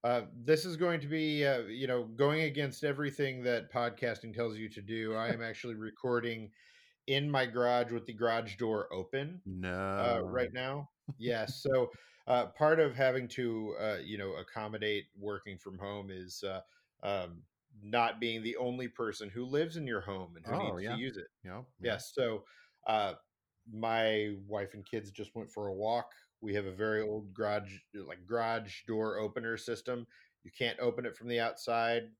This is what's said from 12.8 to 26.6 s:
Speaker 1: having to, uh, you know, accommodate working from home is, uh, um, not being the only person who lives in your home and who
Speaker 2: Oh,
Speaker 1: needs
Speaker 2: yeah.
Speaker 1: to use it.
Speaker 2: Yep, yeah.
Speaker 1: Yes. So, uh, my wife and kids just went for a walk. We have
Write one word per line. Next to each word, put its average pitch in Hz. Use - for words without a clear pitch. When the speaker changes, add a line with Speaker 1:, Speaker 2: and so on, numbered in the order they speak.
Speaker 1:
having 131
to, 113
uh, 107
you 101
know, 98
accommodate 107
working 101
from 95
home 101
is, 92
uh, 95
um, 90
not 110
being 113
the 113
only 123
person 107
who 120
lives 160
in 147
your 110
home 92
and 85
who 117
Speaker 2:
Oh, 139
Speaker 1:
needs 92
Speaker 2:
yeah. 117
Speaker 1:
to 117
use 127
it. -
Speaker 2:
Yep, 98
yeah. 117
Speaker 1:
Yes. -
So, 113
uh, 104
my 110
wife 101
and 104
kids 101
just 101
went 113
for 104
a 98
walk. 107
We 104
have 101